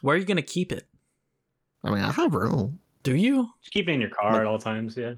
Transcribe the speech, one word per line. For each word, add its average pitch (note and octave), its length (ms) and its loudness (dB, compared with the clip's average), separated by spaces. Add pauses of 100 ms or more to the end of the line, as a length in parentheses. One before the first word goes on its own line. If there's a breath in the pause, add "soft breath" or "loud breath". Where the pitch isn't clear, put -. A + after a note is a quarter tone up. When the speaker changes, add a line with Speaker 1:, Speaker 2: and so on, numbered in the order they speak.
Speaker 1:
Where C#3+ 160 2
are - 20 2
you G3 60 -4
gonna F#3 160 2
keep F3+ 320 -4
it? - 120 -10 (960)
Speaker 2:
I - 100 -2
mean, G2+ 120 0
I G2+ 80 0
have D4 220 2
room. C#3 460 0 (240)
Speaker 1:
Do C3 120 0
you? B3 320 2 (140)
Speaker 3:
Just - 100 -20
keep G3 160 0
it E3+ 60 0
in C3 80 0
your G2+ 80 -2
car G#2+ 240 0
Speaker 2:
Like A2 80 4
Speaker 3:
at G#2+ 60 2
all G#2+ 120 0
times, A2 380 -6
yeah. A#2+ 200 -6